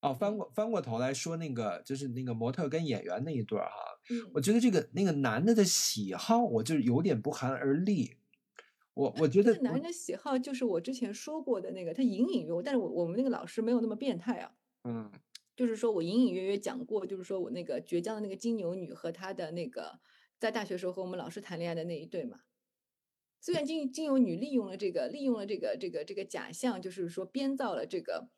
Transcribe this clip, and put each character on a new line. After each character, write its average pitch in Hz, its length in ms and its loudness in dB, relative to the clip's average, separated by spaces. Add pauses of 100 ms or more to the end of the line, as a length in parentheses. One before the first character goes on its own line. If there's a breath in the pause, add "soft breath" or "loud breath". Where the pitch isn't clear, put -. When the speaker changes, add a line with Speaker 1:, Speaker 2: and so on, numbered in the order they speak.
Speaker 1:
哦， 143 120 2
翻 208 240 2
过， 196 80 -4
Speaker 2:
嗯。 - 80 -16
Speaker 1:
翻 220 160 0
过 214 100 2
头 - 200 -2
来 127 120 2
说 165 260 -4
那 160 140 -4
个， 110 320 -2
就 139 120 -4
是 135 140 -4
那 127 140 -4
个 127 100 -2
模 113 180 0
特 151 180 0
跟 160 160 0
演 110 180 0
员 107 200 -2
那 160 80 -2
一 127 100 0
对 104 160 0
儿 85 120 0
哈， - 300 -10 (120)
Speaker 2:
嗯。 226 240 -4
Speaker 1:
我 226 40 2
觉 196 140 4
得 233 60 8
这 240 100 6
个， 175 240 4
那 190 100 2
个 190 100 6
男 135 300 2
的 226 120 8
的 208 100 8
喜 - 480 0
好， 233 320 4
我 113 180 2
就 160 120 2
有 123 260 4
点 156 180 4
不 143 120 -2
寒 131 200 0
而 135 220 2
栗。 180 440 2 (760 loud breath)
我， 139 260 0
我 156 80 6
觉 180 140 8
得 226 120 8
Speaker 2:
那 - 40 4
个 285 60 -4
男 247 100 0
人 269 80 2
的 339 100 -6
喜 - 240 -6
好 277 220 -2
就 262 160 -2
是 254 100 -2
我 190 160 2
之 262 140 -6
前 240 180 -2
说 302 300 -8
过 240 180 0
的 185 120 -6
那 185 120 -8
个， 165 80 -4
他 233 120 0
隐 226 260 4
隐 240 160 2
约 160 80 -4
约， 175 100 0
但 285 80 -2
是 269 60 4
我， 196 100 2
我 175 180 0
们 170 120 -2
那 254 60 2
个 269 80 2
老 - 160 -4
师 220 160 -2
没 233 80 2
有 247 100 4
那 226 60 0
么 214 80 -2
变 247 200 -2
态 175 220 -2
啊。 - 140 -10 (320)
Speaker 1:
嗯。 113 280 -6 (460)
Speaker 2:
就 247 100 2
是 226 80 0
说 226 160 2
我 185 100 0
隐 208 240 4
隐 196 60 4
约 185 140 -2
约 196 120 2
讲 254 280 -6
过， 202 200 -2
就 190 120 -6
是 185 80 -8
说 190 120 -4
我 180 140 -2
那 180 100 -6
个 160 200 -4
倔 170 200 -2
强 220 140 -4
的 214 60 -6
那 208 80 -4
个 190 80 -6
金 233 180 0
牛 180 200 -2
女 180 180 -8
和 - 180 -6
她 185 220 -8
的 175 180 -6
那 170 160 -4
个， - 320 -10 (400 soft breath)
在 220 100 0
大 220 140 -2
学 190 140 -4
时 185 80 -6
候 180 80 -2
和 190 80 -6
我 185 80 -4
们 185 100 -6
老 160 100 -6
师 202 120 -10
谈 175 180 -8
恋 170 100 -2
爱 165 60 -4
的 160 80 -4
那 170 160 -4
一 160 60 -12
对 165 180 -6
嘛。 117 160 -10 (1040)
虽 349 120 -4
然 302 120 0
金， 294 260 -2
金 311 140 -4
牛 269 120 4
女 196 200 4
利 277 160 -4
用 220 140 0
了 190 100 -8
这 190 120 0
个， 156 200 -2
利 277 140 -8
用 254 120 2
了 208 100 -6
这 202 120 -4
个， - 200 -2
这 190 120 -6
个， 165 160 -6
这 202 100 -10
个 196 80 -4
假 - 260 -8
象， 185 320 -2
就 185 80 -8
是 180 200 -4
说 185 160 -6
编 269 320 -2
造 233 180 -2
了 113 100 -2
这 180 140 -4
个 - 380 -6